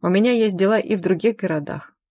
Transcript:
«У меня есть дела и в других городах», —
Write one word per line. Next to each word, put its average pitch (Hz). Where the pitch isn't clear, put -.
«У 175
меня 214
есть 220
дела 196
и 208
в 170
других 185
городах», — 151